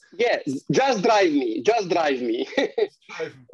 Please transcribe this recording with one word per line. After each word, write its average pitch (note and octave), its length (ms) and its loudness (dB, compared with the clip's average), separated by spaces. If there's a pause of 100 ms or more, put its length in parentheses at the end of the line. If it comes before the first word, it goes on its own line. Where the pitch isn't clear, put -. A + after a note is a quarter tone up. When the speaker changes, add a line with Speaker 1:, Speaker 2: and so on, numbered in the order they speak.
(260)
Speaker 1:
Yes, - 160 0 (300)
just A#3+ 320 2
drive G3+ 300 4
me, B2+ 280 -2
just G3+ 280 0
drive D3+ 320 0
me. A#2+ 300 -2
<laughs> - 40 -14 (540)
Speaker 2:
Drive D3+ 300 -10
me. B2+ 140 -20